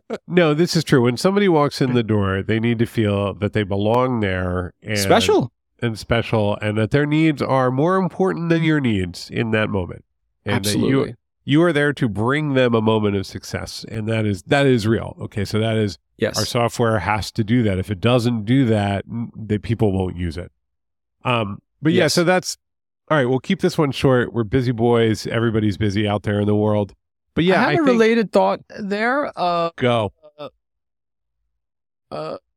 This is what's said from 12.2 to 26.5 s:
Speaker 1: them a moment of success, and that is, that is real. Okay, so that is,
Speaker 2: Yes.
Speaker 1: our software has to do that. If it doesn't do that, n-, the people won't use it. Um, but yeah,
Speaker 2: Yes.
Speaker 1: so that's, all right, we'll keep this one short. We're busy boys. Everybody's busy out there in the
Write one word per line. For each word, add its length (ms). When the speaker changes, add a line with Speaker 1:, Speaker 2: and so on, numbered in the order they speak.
Speaker 1:
them 200
a 80
moment 340
of 100
success, 640
and 200
that 180
is, 180
that 220
is 200
real. 360
Okay, 240
so 120
that 180
is, 220
Speaker 2:
Yes. 200
Speaker 1:
our 80
software 520
has 340
to 120
do 180
that. 160
If 120
it 100
doesn't 440
do 220
that, 440
n-, 240
the 240
people 340
won't 240
use 200
it. 160
Um, 360
but 140
yeah, 100
Speaker 2:
Yes. 100
Speaker 1:
so 100
that's, 320
all 60
right, 100
we'll 120
keep 220
this 180
one 140
short. 420
We're 100
busy 280
boys. 540
Everybody's 520
busy 300
out 160
there 160
in 60
the 100